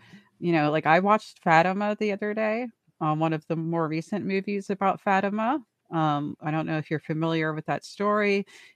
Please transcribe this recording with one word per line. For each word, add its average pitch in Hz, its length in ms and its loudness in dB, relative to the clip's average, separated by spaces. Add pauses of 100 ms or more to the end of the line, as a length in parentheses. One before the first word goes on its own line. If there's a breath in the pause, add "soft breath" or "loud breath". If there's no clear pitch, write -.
(400 loud breath)
you 175 140 -2
know, 151 180 2
like, 156 140 0
I 160 140 6
watched 208 400 0
Fatima 185 600 4
the 214 120 -2
other 208 220 -4
day, 220 340 -2 (340)
um, 156 180 0
one 160 140 2
of 160 140 -4
the 165 80 -2
more 165 320 -2
recent 160 380 -4
movies 196 440 -2
about 196 320 0
Fatima. 214 640 0 (280)
Um, 151 480 0
I 156 120 -6
don't 160 160 -2
know 160 100 -2
if 156 120 -6
you're 151 120 -4
familiar 160 520 -2
with 156 120 -8
that 147 180 -4
story. 202 640 -2 (300 loud breath)